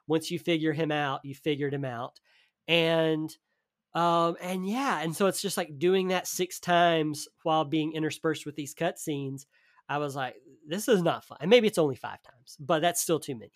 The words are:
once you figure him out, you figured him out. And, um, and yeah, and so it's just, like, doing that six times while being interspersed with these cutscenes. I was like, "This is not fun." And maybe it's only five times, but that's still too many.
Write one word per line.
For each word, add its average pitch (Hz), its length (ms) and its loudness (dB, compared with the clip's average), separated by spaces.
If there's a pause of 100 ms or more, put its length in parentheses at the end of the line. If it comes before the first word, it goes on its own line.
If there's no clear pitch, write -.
once 160 240 0
you 170 80 -4
figure 156 340 0
him 151 200 -2
out, 143 340 -2
you 139 80 -12
figured 143 400 -2
him 143 100 -4
out. 127 360 -8 (480)
And, 160 680 2 (600)
um, 170 440 2
and 185 300 -4
yeah, 226 320 -2
and 160 140 -4
so 202 100 2
it's 185 160 0
just, 196 160 -4
like, 156 220 -6
doing 185 300 4
that 180 180 0
six - 320 -4
times 165 680 4 (140)
while 160 240 2
being 156 280 -2
interspersed 156 520 -4
with 147 100 -10
these 143 200 -10
cutscenes. 139 720 -4 (420)
I 143 80 -2
was 143 180 -4
like, 131 200 -6 (300)
"This 175 220 -6
is 208 140 6
not 143 240 0
fun." - 160 -18
And 165 80 -2
maybe 226 180 8
it's - 120 2
only 143 160 2
five - 260 -12
times, - 380 -20
but 151 220 0
that's 175 200 0
still 165 180 0
too 139 160 -6
many. 104 200 -16